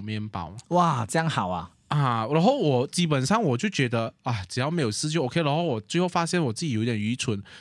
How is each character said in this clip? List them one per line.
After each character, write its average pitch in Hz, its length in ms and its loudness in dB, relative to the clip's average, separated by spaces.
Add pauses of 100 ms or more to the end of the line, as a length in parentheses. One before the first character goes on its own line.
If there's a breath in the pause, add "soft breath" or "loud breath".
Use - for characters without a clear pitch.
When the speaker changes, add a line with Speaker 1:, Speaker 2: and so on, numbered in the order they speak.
Speaker 1:
面 107 240 -4
包。 90 260 -8 (140)
Speaker 2:
哇， 165 380 2
这 - 120 -2
样 160 100 2
好 107 200 -2
啊。 90 220 -6 (180)
Speaker 1:
啊， 123 440 2
然 160 80 4
后 240 160 4
我 143 300 2
基 175 180 0
本 139 220 2
上 214 160 2
我 143 160 2
就 214 100 -2
觉 139 200 0
得， 117 340 -2
啊， 113 260 -2
只 - 120 -4
要 139 100 0
没 170 100 0
有 120 100 2
事 151 200 -4
就 156 140 0
OK， 165 180 0
然 143 120 2
后 165 80 0
我 131 180 0
最 170 200 -2
后 180 80 2
发 175 160 0
现 170 180 0
我 123 100 0
自 170 120 -6
己 156 60 -2
有 110 140 0
点 117 140 0
愚 107 160 0
蠢， 107 280 -4 (180 loud breath)